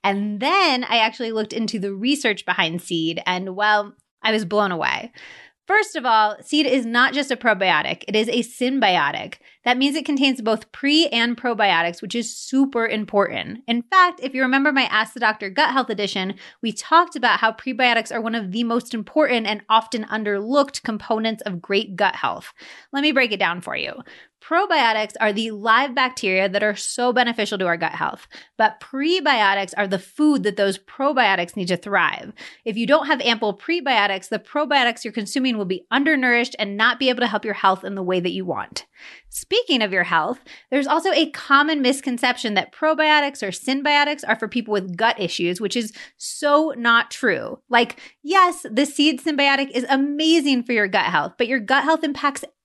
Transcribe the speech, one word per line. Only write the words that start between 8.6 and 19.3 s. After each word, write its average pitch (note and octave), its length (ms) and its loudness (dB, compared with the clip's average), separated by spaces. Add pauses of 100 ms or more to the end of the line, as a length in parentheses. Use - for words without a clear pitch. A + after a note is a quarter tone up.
That B3 140 2
means C#4 180 2
it D4+ 100 -4
contains C4+ 360 0
both A3 320 -2
pre- D4+ 360 2
and A#3 280 0
probiotics, F#3+ 640 0
which G3+ 140 -10
is A#3+ 200 -6
super C4 500 0
important. G#3 800 -2
In A#3+ 160 0
fact, F4+ 380 4
if C4+ 120 -6
you C4 80 -2
remember C#4 320 2
my C4 120 2
Ask A3 280 -2
the B3 80 -14
Doctor G#3+ 300 0
Gut C#4+ 200 2
Health B3+ 200 -2
edition, G3 420 -4 (280)
we A3 120 -4
talked E4+ 420 2
about A3+ 240 2
how A3 140 4
prebiotics A#3+ 600 0
are A3+ 60 -4
one A3+ 160 -4
of G3 160 -6
the A#3 140 -2
most A#3 280 -2
important A#3+ 540 0